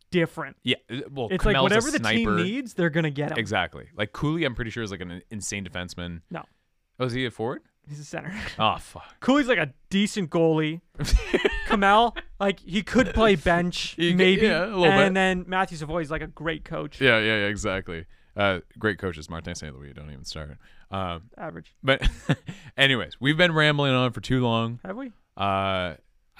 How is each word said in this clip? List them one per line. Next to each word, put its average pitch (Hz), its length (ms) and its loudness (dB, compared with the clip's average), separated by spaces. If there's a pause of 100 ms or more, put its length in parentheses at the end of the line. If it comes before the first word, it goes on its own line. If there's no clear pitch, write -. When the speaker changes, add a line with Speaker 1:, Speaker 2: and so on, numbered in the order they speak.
(120)
Speaker 1:
different. 160 520 -2
Speaker 2:
Yeah, 123 140 0 (120)
uh, 127 120 -8 (100)
well, 131 180 -6
Speaker 1:
It's 185 160 0
like, 208 100 4
Speaker 2:
Kamel's 135 40 4
a 135 40 6
Speaker 1:
whatever 233 280 4
the 294 80 0
team 117 260 2
Speaker 2:
sniper. 107 120 2
Speaker 1:
needs, 220 380 -4
they're 170 140 2
gonna 156 220 0
get 143 200 -4
him. - 60 -6
Speaker 2:
Exactly. 95 580 -2
Like, 104 180 -6
Cooley, 156 320 -2
I'm 123 100 -4
pretty 113 160 -8
sure, 120 120 -8
is, 98 80 -8
like, 92 100 -10
an 87 280 -12
insane 101 360 -8
defenseman. 87 560 -10 (100)
Speaker 1:
No. 165 120 -10 (560)
Speaker 2:
Oh, 127 60 -2
is 117 80 -4
he 127 120 -2
a 113 60 -6
forward? 123 320 -8 (240)
Speaker 1:
He's 147 120 -14
a 147 60 -16
center. 170 280 -10 (120)
<laughs> - 140 -10
Speaker 2:
Oh, 107 180 2
fuck. - 420 -18
Speaker 1:
Cooley's, 269 280 2
like, 233 120 2
a 143 140 -4 (160)
decent 196 400 0
goalie. 160 520 2 (160)
Speaker 2:
<laughs> 880 680 0
Speaker 1:
Kamel, 208 480 6 (240)
like, 196 220 0
he 180 220 -4
could - 300 2
play 220 220 6
bench, 175 540 0
Speaker 2:
<laughs> - 80 -14
He 175 140 2
could, 180 60 2
Speaker 1:
maybe. 190 300 6
Speaker 2:
yeah, 175 180 2
a - 20 -2
little 190 180 2
Speaker 1:
And 190 280 6
Speaker 2:
bit. 190 60 2
Speaker 1:
then 185 280 2
Matthew 185 300 -2
Savoy 160 240 -4
is, 147 100 -8
like, 160 100 -4
a 160 60 -8
great 151 380 -6
coach. 156 360 -10
Speaker 2:
Yeah, 120 180 8
yeah, 110 200 2
yeah, 101 80 0
exactly. 95 580 -4 (300)
Uh, 98 240 2 (180)
great 104 220 -2
coaches. 78 300 -8
Martin 85 260 -10
St. 76 200 -12
Louis, 69 180 -18
don't 76 180 -16
even 69 120 -16
start. 73 340 -12 (340)
Um, 90 320 -6 (140)
Speaker 1:
Average. 160 360 -14 (100)
Speaker 2:
but 135 240 2 (340)
<laughs> - 360 -14
anyways, 135 420 2
we've 143 180 0
been 175 160 4
rambling 147 400 2
on 127 180 2
for 110 100 -10
too 131 200 0
long. 113 440 0
Speaker 1:
Have 190 100 -8
we? 262 120 -10 (280)
Speaker 2:
Uh, 95 600 -2 (440)